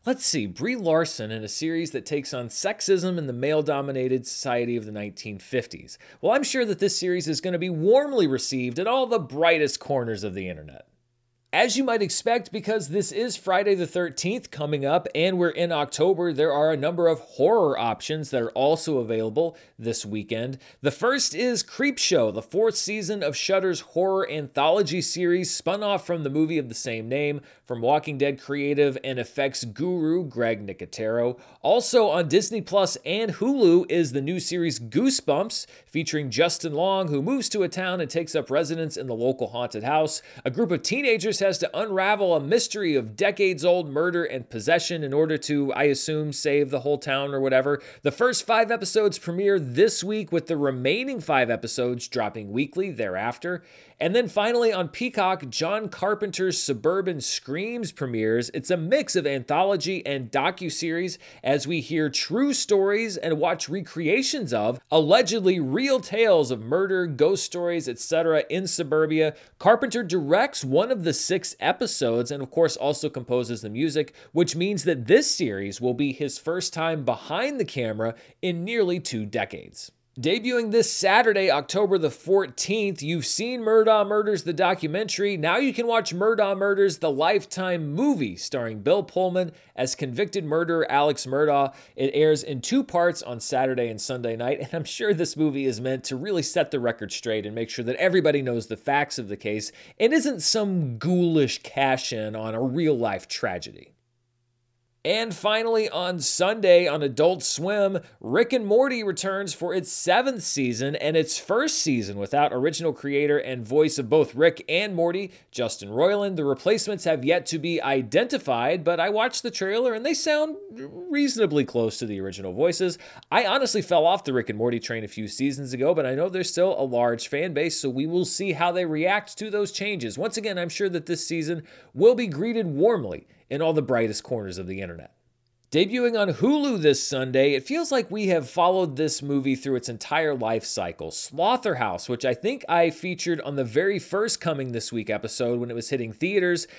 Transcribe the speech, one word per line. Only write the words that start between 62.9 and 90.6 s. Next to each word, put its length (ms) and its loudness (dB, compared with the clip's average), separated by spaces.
and 220 -2
watch 280 0
recreations 880 -2
of 260 0
allegedly 720 4
real 400 0
tales 500 4
of 120 -4
murder, 460 0
ghost 360 2
stories, 460 -4
et 100 -6
cetera 500 2
in 180 -2
suburbia. 680 0
Carpenter 440 4
directs 640 2
one 280 2
of 120 -2
the 100 2
six 460 -4
episodes 720 0
and, 100 -8
of 80 -8
course, 280 2
also 320 -2
composes 520 -4
the 80 -10
music, 440 -2
which 240 0
means 300 -2
that 220 0
this 220 8
series 520 -4
will 120 0
be 200 0
his 260 -6
first 340 -4
time 300 -2
behind 560 -2
the 60 -2
camera 500 -4
in 220 -2
nearly 380 0
two 240 -6
decades. 640 -8
Debuting 520 0
this 200 4
Saturday, 580 4
October 480 2
the 120 0
fourteenth, 920 -2
you've 240 -4
seen 360 -4
Murdaugh 440 6
Murders, 380 0
the 80 -2
documentary. 880 0
Now 220 2
you 120 2
can 160 -2
watch 260 0
Murdaugh 440 2
Murders, 400 2
the 140 0
Lifetime 800 0
movie, 420 0
starring 460 -6
Bill 200 4
Pullman 520 -2
as 180 -2
convicted 480 -4
murderer 480 0